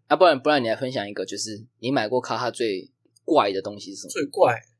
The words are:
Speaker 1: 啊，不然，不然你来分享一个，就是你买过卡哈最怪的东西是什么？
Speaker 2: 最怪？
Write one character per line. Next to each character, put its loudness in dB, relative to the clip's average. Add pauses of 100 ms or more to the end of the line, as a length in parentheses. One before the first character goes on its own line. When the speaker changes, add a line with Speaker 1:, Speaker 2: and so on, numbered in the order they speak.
Speaker 1:
啊， 2
不 6
然， 6
不 -2
然 4
你 -2
来 0
分 -6
享 -4
一 -12
个， -6
就 -10
是 -10 (140)
你 -2
买 0
过 0
卡 -4
哈 -2
最 -4 (360)
怪 4
的 -4
东 -8
西 -14
是 -14
什 -16
么？ -12
Speaker 2:
最 -4
怪？ 2 (200)